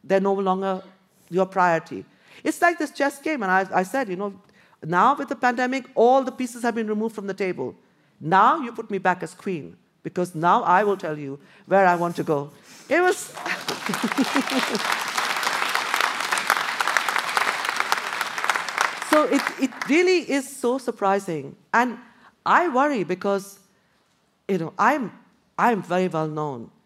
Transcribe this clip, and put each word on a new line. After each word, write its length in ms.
They're 160
no 140
longer 480
your 160
priority. 600
It's 180
like 180
this 120
chess 280
game, 240
and 80
I, 220
I 100
said, 260
you 60
know, 180
now 320
with 140
the 60
pandemic, 580
all 300
the 80
pieces 320
have 100
been 140
removed 260
from 140
the 60
table. 420
Now 420
you 100
put 180
me 80
back 240
as 120
queen, 440
because 320
now 300
I 200
will 140
tell 200
you 220
where 180
I 100
want 200
to 80
go. 280
It 120
was 160
<laughs> 140
So 140
it, 160
it 120
really 300
is 160
so 300
surprising. 800
And 240
I 240
worry 340
because, 560
you 100
know, 220
I'm, 320
I'm 260
very 240
well 200
known. 440